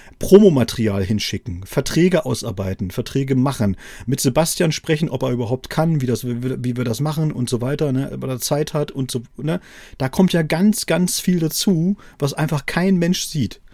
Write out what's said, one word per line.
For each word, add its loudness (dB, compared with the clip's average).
Promomaterial 6
hinschicken, -4
Verträge 2
ausarbeiten, -4
Verträge -2
machen, 0
mit -2
Sebastian 2
sprechen, -2
ob -4
er 0
überhaupt -2
kann, 0
wie -2
das, 0
wie, -4
wie -2
wir -2
das -2
machen -2
und -2
so -2
weiter, -2
ne, -2
ob -8
er -6
da -4
Zeit -2
hat -2
und -6
so, -4
ne. -4
Da -2
kommt 2
ja 2
ganz, 2
ganz 0
viel 0
dazu, 0
was 0
einfach -2
kein 2
Mensch 0
sieht. -4